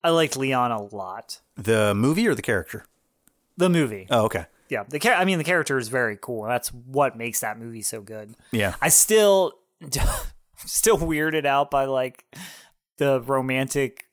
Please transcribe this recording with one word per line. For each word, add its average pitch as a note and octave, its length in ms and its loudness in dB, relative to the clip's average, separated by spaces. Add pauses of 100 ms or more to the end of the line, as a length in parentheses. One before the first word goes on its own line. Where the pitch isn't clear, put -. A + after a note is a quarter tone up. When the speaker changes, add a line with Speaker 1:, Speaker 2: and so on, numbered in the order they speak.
Speaker 1:
I E3+ 80 4
liked D#3+ 260 2
Leon B2+ 340 2
a A2 100 -4
lot. G2+ 600 -14 (160)
Speaker 2:
The G#2+ 360 2
movie D3 340 2
or D#3 80 2
the G2+ 60 -8
character? - 440 -4 (720)
Speaker 1:
The F3+ 120 4
movie. A2+ 400 0
Speaker 2:
Oh, A2+ 160 4
okay. F#2 200 -2 (240)
Speaker 1:
Yeah, G#2+ 180 -4
the D3 120 -8
char-, A#3 160 2
I F3+ 100 2
mean, F#3 140 2
the D3+ 40 -4
character D#3 340 0
is A2+ 120 -4
very A#2 320 -2
cool. A2+ 240 -8
That's A#2+ 240 -2
what C3 480 -2
makes A#2 240 -6
that A2 180 -8
movie A#2 220 -14
so A2+ 200 -8
good. G#2+ 340 -16 (160)
Speaker 2:
Yeah. G#2 300 0
Speaker 1:
I C#3+ 80 2
still, G3+ 640 4 (280)
<laughs> C#3+ 100 -12 (680)
still - 420 0
weirded D#3 460 -2
out C#3+ 240 2
by, C#3 160 0
like, C3 380 -4 (760)
the C#3 240 2
romantic C3 920 -2